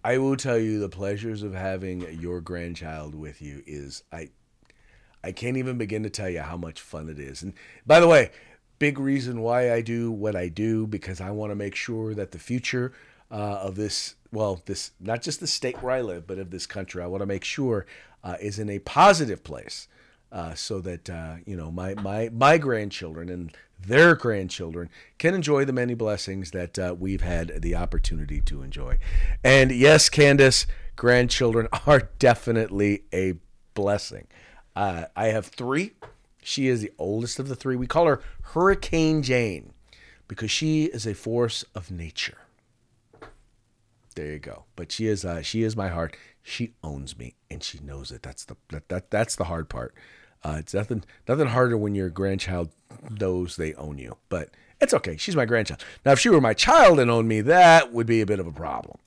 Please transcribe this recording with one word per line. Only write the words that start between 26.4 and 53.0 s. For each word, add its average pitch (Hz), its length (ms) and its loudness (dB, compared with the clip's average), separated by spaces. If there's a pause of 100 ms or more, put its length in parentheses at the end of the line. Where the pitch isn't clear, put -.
that, 90 280 -8
uh, 90 200 -4
we've 95 240 -4
had 82 400 -4
the 85 120 0
opportunity 78 680 -2
to 69 200 -2
enjoy. 69 360 -2 (440)
And 131 280 8
yes, 143 380 8
Candace, 139 580 8 (300)
grandchildren 120 800 4
<laughs> - 100 -4
are 143 320 6
definitely 107 960 2
a 92 220 0 (400)
blessing. 101 520 -2 (500)
Uh, 92 280 -2 (120)
I 107 100 -2
have 110 200 0
three. 139 460 -4 (500)
She 135 260 -2
is 120 120 2
the 104 180 -8
oldest 107 400 -4
of 139 100 -8
the 127 80 -8
three. 131 200 -4
We 127 100 -4
call 170 200 2
her 139 160 2 (200)
Hurricane 165 800 2
Jane 117 500 -2 (540)
because 110 240 -8
she 156 340 0
is 113 220 -6
a 104 80 -4
force 117 500 -2 (100)
of 92 160 -14
nature. 85 480 -10 (1800)
There 76 180 -10
you 76 60 -12
go. - 260 -18 (120)
But 85 140 -14
she 110 160 -4
is, 101 180 -2
uh, 85 180 -6
she 113 200 -4
is 110 140 -2
my 98 120 -4
heart. 82 280 -6 (260)
She - 400 -8
owns 69 360 -12
me, 60 160 -14 (160)
and 71 120 -12
she - 160 -12
knows 69 320 -14
it. 62 120 -18
That's - 220 -16
the, - 120 -18 (140)
that, 73 180 -12
that, 90 220 -8
that's 110 260 0
the 92 80 -2
hard 82 240 -6
part. 60 260 -10 (480)
Uh, 76 160 -6
it's 78 140 -10
nothing, 104 320 -4 (240)
nothing 139 200 2
harder 120 280 2
when 104 180 0
your 95 140 -2
grandchild 90 600 -4 (500)